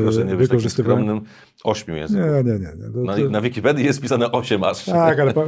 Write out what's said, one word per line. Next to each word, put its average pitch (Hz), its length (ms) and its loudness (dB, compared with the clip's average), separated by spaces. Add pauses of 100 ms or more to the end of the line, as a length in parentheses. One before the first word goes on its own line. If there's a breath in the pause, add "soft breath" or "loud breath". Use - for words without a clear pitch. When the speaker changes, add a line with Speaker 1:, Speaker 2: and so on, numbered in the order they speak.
Speaker 1:
Proszę 110 140 2
nie 117 80 2
być 95 40 -4
takim 95 80 0
Speaker 2:
wykorzystywałem. 117 680 0
Speaker 1:
skromnym. 107 220 -2 (380 loud breath)
Ośmiu 107 320 -4
języków. 170 300 -2
Speaker 2:
Nie, 143 180 2 (100)
nie, 104 60 -2
nie, 87 260 -10
nie. 107 80 -10
To, 117 100 -6
Speaker 1:
Na, - 140 -2
Speaker 2:
to 139 120 0
Speaker 1:
na 104 120 0
Wikipedii 123 440 0
jest 139 160 0
pisane 120 300 0
osiem 123 320 0
aż. 95 220 -2
Speaker 2:
Tak, 165 340 2
ale 139 140 2
pa-, 156 140 0